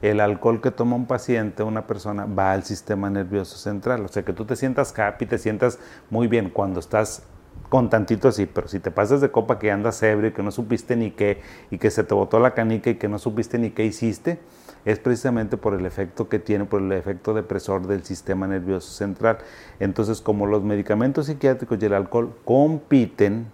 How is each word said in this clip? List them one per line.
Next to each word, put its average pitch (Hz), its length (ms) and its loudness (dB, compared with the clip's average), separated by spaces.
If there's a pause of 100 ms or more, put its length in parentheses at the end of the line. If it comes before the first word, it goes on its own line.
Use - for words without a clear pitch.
El 104 180 4
alcohol 107 400 2
que 127 100 0
toma 120 240 0
un 123 120 -2
paciente, 113 580 -2
una 110 240 -4
persona, 101 380 -6
va 95 260 2
al 98 100 0
sistema 101 480 -4
nervioso 98 460 -4
central. 104 480 -4
O 92 40 -8
sea, 101 140 -4
que 92 100 -4
tú 101 120 -6
te 120 100 -2
sientas 131 420 -2
happy, 104 300 0
te 113 120 -2
sientas 110 420 0 (280)
muy 113 200 0
bien 104 220 2
cuando 98 280 -2
estás - 460 -2 (440)
con 123 220 4
tantito 110 380 4
así, 98 180 2
pero - 220 -4
si 101 100 -6
te 90 120 -4
pasas 107 300 2
de 139 100 2
copa 113 280 0
que 107 140 0
andas 104 300 -2
ebrio 107 280 2
y - 20 -14
que 98 100 -6
no 101 80 -2
supiste 117 460 -2
ni 110 140 0
qué, - 300 0 (300)
y 92 80 -6
que 107 120 2
se 107 140 0
te - 100 0
botó 98 240 4
la 123 140 6
canica 113 380 0
y 113 60 0
que 107 120 -4
no 104 100 -4
supiste 113 400 -4
ni 113 120 0
qué 110 140 -2
hiciste, 113 540 -2 (460)
es 104 140 2
precisamente 117 580 0
por 101 180 0
el 92 120 -2
efecto 92 420 -6
que 110 100 0
tiene, 101 280 0
por 101 160 0
el 95 100 0
efecto 95 400 -4
depresor 98 540 -2
del 95 180 -2
sistema 95 420 -4
nervioso 95 460 -4
central. 101 460 -2 (420)
Entonces, 104 400 0
como 104 260 0
los 104 160 2
medicamentos 107 640 0
psiquiátricos 131 560 0
y 110 40 2
el 101 80 4
alcohol 113 400 0 (100)
compiten 123 1080 4